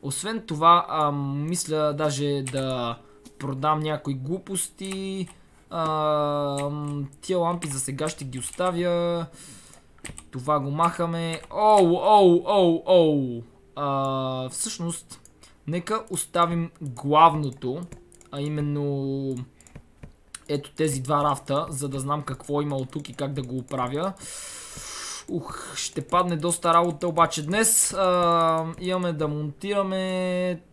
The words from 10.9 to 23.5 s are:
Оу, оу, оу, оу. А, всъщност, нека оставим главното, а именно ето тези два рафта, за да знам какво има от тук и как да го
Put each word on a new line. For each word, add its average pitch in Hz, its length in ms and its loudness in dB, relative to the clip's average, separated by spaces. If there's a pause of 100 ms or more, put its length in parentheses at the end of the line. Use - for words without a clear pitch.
Оу, 202 440 6
оу, 180 520 8
оу, 180 400 4
оу. 147 560 4 (340)
А, 135 720 -2
всъщност, - 720 -6 (460)
нека 180 440 -4
оставим 170 600 0 (100)
главното, 147 1000 4 (520)
а 143 80 -8
именно 143 960 -2 (1120)
ето 143 260 -4
тези 143 280 0
два 143 220 0
рафта, 147 440 0
за 143 200 -6
да 135 100 -6
знам 143 240 -2
какво 143 400 -4
има 143 140 -2
от 131 140 -4
тук 143 180 -8
и 120 60 -14
как 143 180 -4
да 139 100 -4
го 127 140 -6